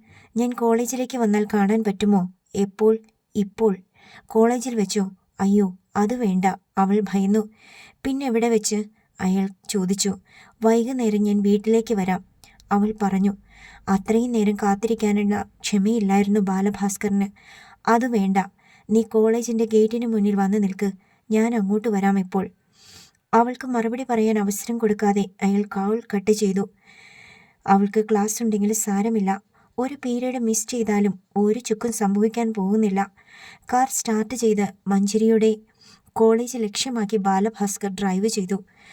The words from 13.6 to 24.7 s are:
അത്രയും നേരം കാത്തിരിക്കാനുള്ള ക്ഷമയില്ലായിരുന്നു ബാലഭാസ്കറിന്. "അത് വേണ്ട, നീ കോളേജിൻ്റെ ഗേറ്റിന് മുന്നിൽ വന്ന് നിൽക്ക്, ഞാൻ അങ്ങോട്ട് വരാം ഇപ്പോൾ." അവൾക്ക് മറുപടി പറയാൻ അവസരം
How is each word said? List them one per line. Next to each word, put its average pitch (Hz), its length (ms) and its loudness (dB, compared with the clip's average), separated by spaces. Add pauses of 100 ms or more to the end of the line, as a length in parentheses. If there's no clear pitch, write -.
അത്രയും 226 440 0
നേരം 208 240 2
കാത്തിരിക്കാനുള്ള 208 800 0 (240)
ക്ഷമയില്ലായിരുന്നു 202 800 2
ബാലഭാസ്കറിന്. 202 880 -2 (580)
"അത് 233 220 2
വേണ്ട, 196 300 0 (520)
നീ 220 120 4
കോളേജിൻ്റെ 220 640 0
ഗേറ്റിന് 220 420 2
മുന്നിൽ 208 280 2
വന്ന് 196 280 0
നിൽക്ക്, 196 260 -2 (400)
ഞാൻ 220 260 2
അങ്ങോട്ട് 214 340 -2
വരാം 196 300 2
ഇപ്പോൾ." 185 260 -2 (880)
അവൾക്ക് 240 340 0
മറുപടി 240 360 -4
പറയാൻ 220 360 0
അവസരം 202 380 -4